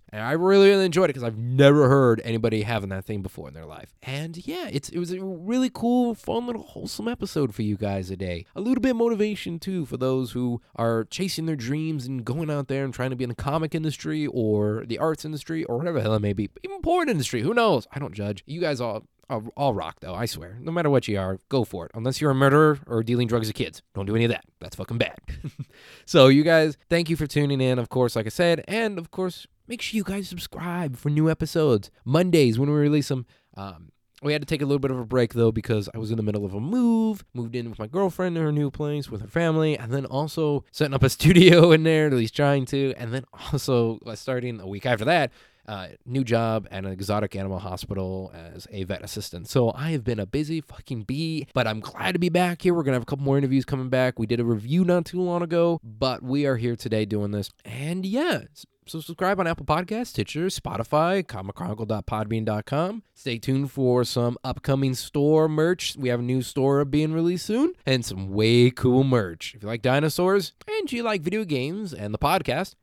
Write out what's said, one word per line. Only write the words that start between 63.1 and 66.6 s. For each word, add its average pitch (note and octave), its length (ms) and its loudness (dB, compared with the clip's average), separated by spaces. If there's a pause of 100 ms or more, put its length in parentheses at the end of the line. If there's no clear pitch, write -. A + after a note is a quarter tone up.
Stay A#2 240 -6
tuned C3+ 320 -2
for B2 360 2
some A#2+ 400 -2
upcoming C3+ 480 -2
store D3+ 560 2
merch. D#3+ 500 0
We C3 80 -2
have A#2+ 140 0
a - 20 -4
new B2+ 200 0
store C#3 420 2